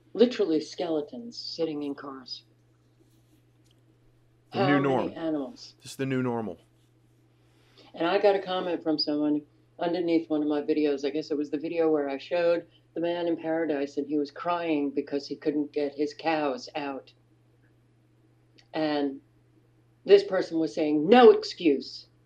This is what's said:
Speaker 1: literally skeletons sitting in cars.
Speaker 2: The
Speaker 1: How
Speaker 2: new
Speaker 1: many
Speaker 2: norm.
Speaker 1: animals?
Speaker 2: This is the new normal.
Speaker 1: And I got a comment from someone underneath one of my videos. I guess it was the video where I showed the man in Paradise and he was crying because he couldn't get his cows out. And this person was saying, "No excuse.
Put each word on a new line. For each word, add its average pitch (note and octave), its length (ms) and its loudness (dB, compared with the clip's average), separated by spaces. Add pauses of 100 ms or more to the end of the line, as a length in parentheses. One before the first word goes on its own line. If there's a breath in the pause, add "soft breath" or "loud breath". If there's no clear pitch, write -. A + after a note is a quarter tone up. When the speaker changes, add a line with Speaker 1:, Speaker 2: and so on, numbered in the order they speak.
(140)
Speaker 1:
literally F#3+ 460 2
skeletons D3 760 -6
sitting D#3 460 -6
in C#3+ 120 -6
cars. C3+ 480 -14 (2000)
Speaker 2:
The - 80 -2
Speaker 1:
How G3 80 4
Speaker 2:
new C#3+ 60 6
Speaker 1:
many C#3 100 4
Speaker 2:
norm. B2+ 320 0
Speaker 1:
animals? D3 680 -6
Speaker 2:
This - 100 -18
is - 60 -16
the C3+ 80 -4
new C3 160 -2
normal. A#2 360 -4 (1400 soft breath)
Speaker 1:
And D#3+ 120 -4
I F#3 120 2
got G3+ 180 4
a G3 40 -2
comment F3+ 440 -4
from D#3 160 0
someone D3 440 -2 (360)
underneath E3+ 500 0
one D3+ 120 -2
of D3+ 80 -2
my D3 120 -2
videos. D3 440 0
I C#3 60 -2
guess D#3 200 -6
it D3 60 -2
was D3 120 -4
the D3 80 -4
video E3 320 -2
where C#3+ 200 0
I C#3 80 -6
showed E3+ 480 0 (300 soft breath)
the E3 40 -6
man E3+ 280 -2
in E3 100 0
Paradise D#3+ 580 -2
and C#3 100 -4
he D3 120 -4
was C#3+ 140 -2
crying E3 640 -2
because C#3+ 320 -4
he C#3 120 -10
couldn't D3 340 -2
get C#3+ 240 -2
his D3 180 -2
cows D3+ 640 -2
out. C#3 380 -8 (1600)
And D3 480 -2 (840)
this G3 200 8
person E3+ 360 -2
was D#3 160 -2
saying, D3+ 320 0
"No A#3 240 12
excuse. - 760 0 (180)